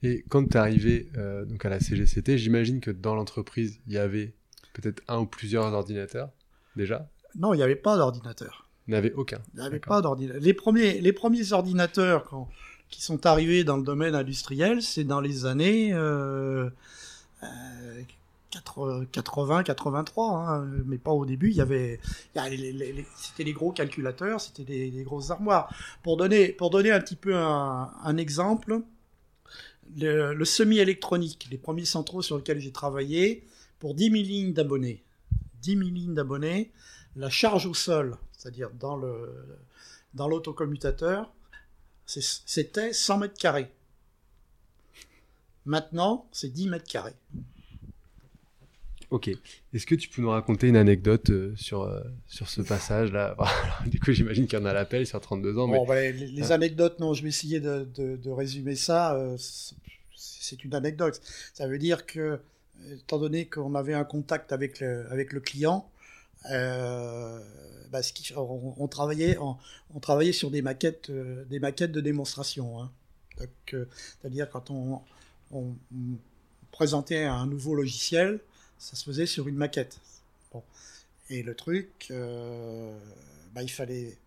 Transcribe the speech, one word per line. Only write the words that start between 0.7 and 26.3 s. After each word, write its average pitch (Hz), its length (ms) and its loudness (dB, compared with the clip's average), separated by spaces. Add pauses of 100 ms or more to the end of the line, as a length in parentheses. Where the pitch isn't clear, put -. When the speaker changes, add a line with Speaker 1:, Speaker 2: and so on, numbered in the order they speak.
Speaker 1:
euh, 101 300 -4
donc 104 180 -8
à - 60 0
la 98 100 0
C - 160 0
G 104 100 6
C 101 160 8
T, 135 160 4
j'imagine 117 440 4
que 113 100 -4
dans 104 240 -2
l'entreprise, 107 720 -4
il 107 60 -6
y 101 40 0
avait 101 360 -2 (400)
peut-être - 340 -6
un 120 120 -2
ou 113 60 2
plusieurs 110 460 0
ordinateurs, 104 580 -4 (460)
déjà ? 113 340 -4 (260)
Speaker 2:
Non, 196 180 2
il 170 40 4
n'y 143 60 6
avait 131 140 4
pas 208 180 4
d'ordinateur. 120 720 -2 (200)
Speaker 1:
Il 117 40 -2
n'y 110 60 4
avait 107 160 4
aucun. - 280 -6 (120)
Speaker 2:
Il - 80 -12
n'y 127 40 -6
avait 143 120 -4
Speaker 1:
D'accord. 202 180 0
Speaker 2:
pas 202 60 6
d'ordinateur. 135 400 -2
Les 175 120 8
premiers, 220 460 4
les 180 140 6
premiers 226 400 2
ordinateurs 180 720 4
qu'on, 131 220 -12 (420)
qui - 120 -14
sont 156 240 0
arrivés 165 380 8
dans 147 140 2
le 135 60 0
domaine 147 300 0
industriel, 143 680 0
c'est 160 240 -2
dans 143 160 0
les 139 240 -2
années, 196 480 4
euh, 135 760 0 (760)
euh, 123 580 -14 (500)
quatre-, 131 540 -6
quatre-vingts, 143 580 0
quatre-vingt-trois, 151 720 -2
hein, 156 320 -2 (160)
mais 131 120 -4
pas 156 140 -2
au 143 140 2
début. 135 240 2
Il 214 60 2
y 156 60 4
avait, 127 400 0 (340)
il - 20 -4
y 151 40 -4
a 131 80 -4
les, 131 240 -8
les, 135 180 -6
les, 143 140 -8 (100)
c'était - 300 -8
les 151 80 -4
gros 160 180 -2
calculateurs, 165 720 -4
c'était - 240 -14
des, 131 260 -4
des 131 120 -8
grosses 139 280 -6
armoires. 185 420 2 (300)
Pour 165 140 2
donner, 190 320 8